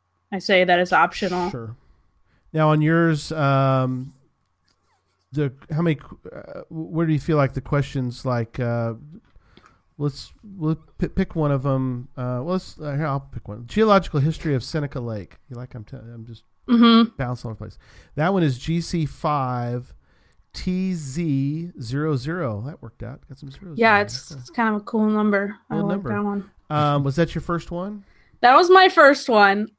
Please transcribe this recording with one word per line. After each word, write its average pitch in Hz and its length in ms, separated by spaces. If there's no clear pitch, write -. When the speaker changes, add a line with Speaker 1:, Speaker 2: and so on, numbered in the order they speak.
Speaker 1:
I 196 80
say 185 240
that 180 160
is 180 120
optional. 180 600
Speaker 2:
Sure. 113 240
Now 156 180
on 151 120
yours, 160 500
um, 135 840
the, 139 220
how 156 140
many, 156 160
uh, - 360
where 165 360
do 160 80
you 147 60
feel 156 180
like 135 160
the 131 80
questions, 135 640
like, 120 340
uh, 117 340
let's, 143 340
we'll 185 320
p-, - 100
pick - 280
one 151 160
of 135 140
'em. 131 420
Uh, 123 260
well, 175 100
let's, - 260
uh, 147 160
here, 156 120
I'll 139 120
pick - 280
one. 110 200
Geological 202 520
history 156 340
of 123 100
Seneca 143 360
Lake. 110 380
You 131 60
like, 123 180
I'm 113 120
t-, - 120
I'm 117 280
just 113 180
Speaker 1:
Mm-hmm. 233 460
Speaker 2:
bouncing 123 320
all 113 40
over 107 80
the 110 100
place. - 80
That 165 180
one 185 100
is 135 160
G 170 220
C 165 240
five 123 880
T 185 440
Z 151 840
zero 143 380
zero. 127 480
That 143 160
worked - 220
out. 113 260
Got 135 100
some 139 100
zeros 147 280
Speaker 1:
Yeah, 226 140
Speaker 2:
in 208 80
there. - 60
Speaker 1:
it's, - 260
Speaker 2:
Yeah. 147 100
Speaker 1:
it's - 80
kind 220 260
of 202 60
a - 20
cool 214 240
number. 208 480
I 214 60
Speaker 2:
Cool 202 80
Speaker 1:
like 202 80
Speaker 2:
number. 202 180
Speaker 1:
that 208 160
one. 202 260
Speaker 2:
Um, 147 360
was 135 100
that 165 180
your 165 80
first 175 300
one? 196 320
Speaker 1:
That 247 160
was 339 120
my 370 200
first 285 400
one. 208 500